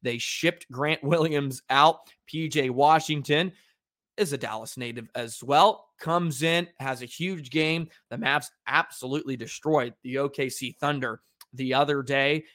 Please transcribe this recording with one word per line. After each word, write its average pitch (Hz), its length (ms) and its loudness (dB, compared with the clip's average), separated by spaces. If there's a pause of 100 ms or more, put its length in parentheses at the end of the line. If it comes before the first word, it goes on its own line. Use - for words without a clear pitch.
They 120 160 -4
shipped - 520 -4
Grant 147 320 -2
Williams 147 640 0
out. 143 320 6 (260)
P 160 200 -4
J 135 240 0
Washington 147 800 2 (680)
is 185 160 -2
a 139 60 -6
Dallas 110 380 -8
native 117 400 -10
as 117 260 -8
well. 156 460 4 (100)
Comes 160 460 0
in, 170 240 0 (100)
has 131 240 -6
a 123 40 -12
huge 160 440 -6
game. 160 380 0 (200)
The 120 100 -10
Mavs 139 320 -2 (180)
absolutely 135 680 0
destroyed 123 580 -2 (100)
the 127 140 -4
O 139 100 0
K 139 200 -4
C 123 300 -10
Thunder 131 440 -4 (320)
the 127 200 -4
other 143 300 2
day. 139 400 0 (100)